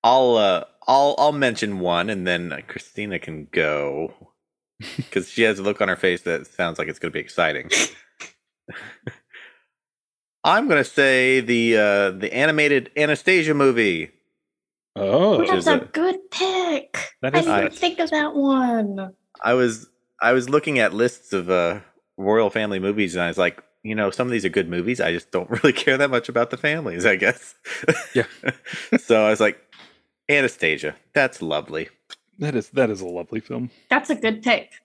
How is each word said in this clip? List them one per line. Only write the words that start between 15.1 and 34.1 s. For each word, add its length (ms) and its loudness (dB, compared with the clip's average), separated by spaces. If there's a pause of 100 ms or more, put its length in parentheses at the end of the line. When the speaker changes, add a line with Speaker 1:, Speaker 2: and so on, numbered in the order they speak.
Speaker 3:
That's 120 2
Speaker 1:
Which 80 2
is 80 -2
Speaker 3:
a 140 4
Speaker 1:
a 60 -12
Speaker 3:
good 440 -4
pick. 680 -4 (260)
Speaker 2:
That 120 -4
Speaker 3:
I 60 6
Speaker 2:
is 60 0
Speaker 3:
didn't 180 2
Speaker 2:
nice. 140 -6
Speaker 3:
think 200 -2
of 120 -2
that 240 -2
one. 800 0 (280)
Speaker 1:
I 120 2
was, 340 0 (340)
I 100 4
was 160 2
looking 300 0
at 160 2
lists 380 -2
of, 180 -2
uh, 300 2 (360)
royal 340 2
family 280 -4
movies, 360 -2
and 80 -2
I 60 -2
was 100 -6
like, 240 0 (200)
you 120 -8
know, 160 0
some 160 -4
of 60 -6
these 120 -2
are 40 0
good 200 0
movies. 320 -4
I 120 0
just 200 -8
don't 180 -4
<laughs> 120 -4
really 100 6
care 240 0
that 140 0
much 180 -2
about 220 -2
the 60 -6
families, 480 -4
I 120 4
guess. 380 -2 (600)
Speaker 2:
Yeah. 100 2 (360)
Speaker 1:
<laughs> 380 -4
So 260 4
I 60 4
was 100 0
like, 200 2 (680)
Anastasia, 640 -2 (200)
that's 280 0
lovely. 460 -6 (500)
Speaker 2:
That 160 -6
is, 160 -4
that 200 0
is 100 -6
a 60 -10
lovely 340 -10
film. 300 -10 (200)
Speaker 3:
That's 200 0